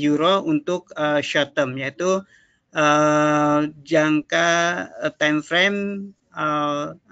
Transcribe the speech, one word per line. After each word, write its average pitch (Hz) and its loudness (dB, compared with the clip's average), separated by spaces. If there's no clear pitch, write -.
euro 160 2
untuk, 170 -2
eh, 151 0
short 143 -2
term, 131 -2
yaitu, 180 -2
eh, 151 2
jangka, 156 0
eh, 151 -2
time 151 0
frame, 202 -2
eh, 147 -4